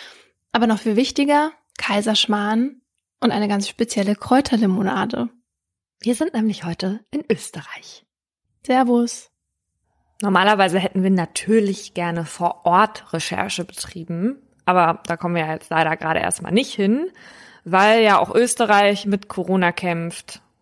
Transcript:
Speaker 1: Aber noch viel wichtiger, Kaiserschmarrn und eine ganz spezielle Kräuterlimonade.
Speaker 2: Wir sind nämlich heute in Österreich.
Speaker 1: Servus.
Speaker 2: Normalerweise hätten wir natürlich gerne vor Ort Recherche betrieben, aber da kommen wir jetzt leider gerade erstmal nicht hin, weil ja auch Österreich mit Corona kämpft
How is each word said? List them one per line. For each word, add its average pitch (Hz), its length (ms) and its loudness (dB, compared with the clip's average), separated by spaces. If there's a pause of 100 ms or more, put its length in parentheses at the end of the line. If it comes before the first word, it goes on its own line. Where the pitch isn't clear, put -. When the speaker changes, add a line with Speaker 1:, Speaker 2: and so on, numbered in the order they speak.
(520)
Speaker 1:
Aber 226 140 2
noch 220 140 2
viel 214 160 -2
wichtiger, 285 560 2 (260)
Kaiserschmarrn 214 1000 0 (400)
und 233 100 2
eine 208 180 -2
ganz 202 200 -2
spezielle 208 480 -2
Kräuterlimonade. 220 1120 0 (720)
Speaker 2:
Wir 240 120 0
sind 320 180 -4
nämlich 220 320 -2
heute 185 360 -6 (100)
in 294 200 -6
Österreich. - 760 -10 (600)
Speaker 1:
Servus. 240 640 2 (920)
Speaker 2:
Normalerweise 190 560 4
hätten 185 240 -2
wir 190 80 2
natürlich 196 840 0
gerne 170 320 -4
vor - 400 -2
Ort 196 480 2
Recherche 160 540 -4
betrieben, 175 720 -8 (240)
aber 175 420 2
da 170 120 -4
kommen 175 160 -4
wir 160 120 -2
jetzt 156 220 -8
leider 160 300 0
gerade 160 220 -2
erstmal - 320 -4
nicht 262 200 2
hin, 247 380 0 (540)
weil 208 380 4
ja 208 160 6
auch - 160 0
Österreich 208 720 2
mit 196 240 -4
Corona 185 440 0
kämpft 170 680 -8 (220)